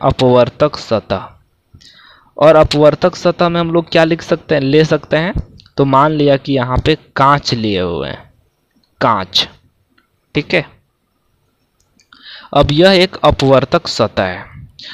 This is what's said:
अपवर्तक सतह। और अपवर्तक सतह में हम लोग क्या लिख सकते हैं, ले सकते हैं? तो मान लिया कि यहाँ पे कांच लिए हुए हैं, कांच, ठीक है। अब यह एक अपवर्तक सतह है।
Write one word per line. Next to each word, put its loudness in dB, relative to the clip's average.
अपवर्तक 0
सतह। -6
और 6
अपवर्तक 2
सतह -2
में -4
हम -4
लोग -2
क्या 2
लिख -2
सकते -4
हैं, 0
ले 2
सकते -2
हैं? -4
तो 2
मान 2
लिया 2
कि -6
यहाँ -2
पे 0
कांच 0
लिए -4
हुए -6
हैं, -16
कांच, -2
ठीक -4
है। -2
अब 0
यह 4
एक 0
अपवर्तक 0
सतह -2
है। -6